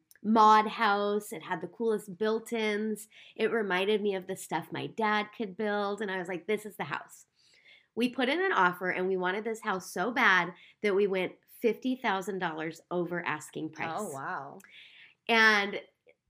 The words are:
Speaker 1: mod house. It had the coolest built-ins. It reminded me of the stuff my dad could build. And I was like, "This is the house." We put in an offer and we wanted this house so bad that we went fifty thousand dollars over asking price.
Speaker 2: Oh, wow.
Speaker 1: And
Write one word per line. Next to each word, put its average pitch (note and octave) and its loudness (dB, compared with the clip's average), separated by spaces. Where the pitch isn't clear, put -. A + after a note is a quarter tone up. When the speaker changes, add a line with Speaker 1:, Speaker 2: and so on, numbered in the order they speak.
Speaker 1:
mod G#3+ 8
house. G#3 0
It D#3+ -10
had E3+ -6
the F3+ -6
coolest G#3 -2
built-ins. A3 -2
It A3 0
reminded G3+ 0
me G#3 2
of F#3 -8
the F#3+ -6
stuff - -6
my C#3 -6
dad G#3 0
could F#3+ -6
build. G#3 -2
And G3 -4
I F#3+ -4
was F3 -6
like, F3 -8
"This G#3+ -2
is G3 -16
the F#3 -6
house." - -10
We B3 0
put B3 -2
in E4+ 0
an F#4+ 0
offer F3+ 2
and F#3 -2
we F#3+ 0
wanted F#3 -2
this A3 -6
house F#3+ -4
so G#3 -2
bad F#3 4
that G#3 2
we G3+ 4
went F#3 -2
fifty B3 0
thousand F#3+ -2
dollars D#3+ -6
over F3 -2
asking D3+ -6
price. D3 -6
Speaker 2:
Oh, G#3+ -6
wow. C#3+ -10
Speaker 1:
And G#3+ 4